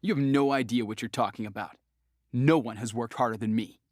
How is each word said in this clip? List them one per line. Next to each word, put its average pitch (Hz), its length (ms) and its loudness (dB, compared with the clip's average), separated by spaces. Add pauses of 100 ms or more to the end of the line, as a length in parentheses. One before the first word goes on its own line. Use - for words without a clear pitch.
You 196 120 -2
have 139 100 2
no 139 280 4
idea 123 340 2
what 107 160 -6
you're 117 80 -4
talking 110 360 -2
about. 104 320 -10 (540)
No 139 260 4
one 113 200 -2
has 107 160 -8
worked 117 220 -6
harder 113 220 0
than 110 180 -2
me. 110 240 -4 (120)